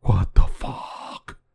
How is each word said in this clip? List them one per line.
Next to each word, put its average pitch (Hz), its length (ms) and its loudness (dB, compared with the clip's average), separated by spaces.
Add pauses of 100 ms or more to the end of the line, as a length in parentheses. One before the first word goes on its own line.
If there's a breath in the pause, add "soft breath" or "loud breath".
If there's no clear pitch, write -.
What 92 320 0
the - 80 6
fuck? - 960 -2 (180)